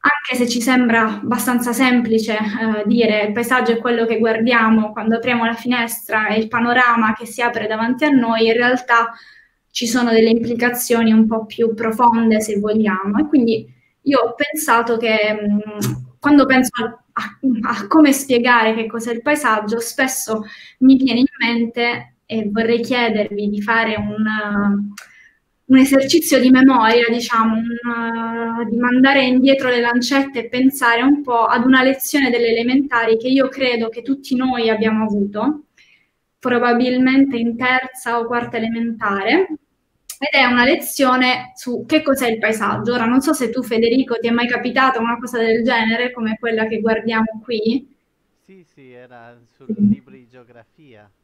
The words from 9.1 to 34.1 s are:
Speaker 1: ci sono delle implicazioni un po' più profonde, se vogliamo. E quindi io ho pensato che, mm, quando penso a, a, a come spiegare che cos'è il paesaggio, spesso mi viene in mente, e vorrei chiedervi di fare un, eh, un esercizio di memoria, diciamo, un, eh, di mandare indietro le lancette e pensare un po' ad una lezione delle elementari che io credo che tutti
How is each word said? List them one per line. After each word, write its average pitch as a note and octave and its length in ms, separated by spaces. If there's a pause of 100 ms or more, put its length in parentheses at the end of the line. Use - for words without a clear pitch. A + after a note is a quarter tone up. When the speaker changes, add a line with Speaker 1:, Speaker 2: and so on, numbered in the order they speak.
Speaker 1:
ci - 160
sono A#3+ 240
delle A3+ 200
implicazioni A#3 800
un A3 140
po' A3 180
più A3+ 300
profonde, A3+ 680
se G#3+ 180
vogliamo. G3+ 600
E D4+ 80
quindi A#3 440 (320)
io C#4 180
ho A#3 140
pensato A#3 640
che, A3 220 (160)
mm, G#3 440 (400)
quando C#4+ 280
penso B3+ 240 (120)
a, A3 300
a, - 260 (320)
a A3 160
come D4+ 260
spiegare A#3+ 600
che A3+ 120
cos'è A#3 260
il A3+ 80
paesaggio, A#3 600
spesso A3 640 (340)
mi C4 180
viene B3 240
in C4 60 (120)
mente, A#3 760 (100)
e A3 260
vorrei A3+ 300
chiedervi G#3 680
di G#3 100
fare A3 360
un, G#3 300
eh, G3+ 800 (580)
un C4 120
esercizio C4+ 600
di B3+ 100
memoria, A#3+ 580
diciamo, A3+ 460
un, A#3 1080
eh, - 60
di A#3 80
mandare B3+ 480
indietro B3+ 440
le B3 120
lancette B3 600
e A3+ 80
pensare B3 540
un C#4+ 200
po' A#3 220
ad A#3 200
una C4 180
lezione C4+ 480
delle A#3 180
elementari A#3 680
che A#3 120
io C4 200
credo B3 400
che A#3 140
tutti C4+ 320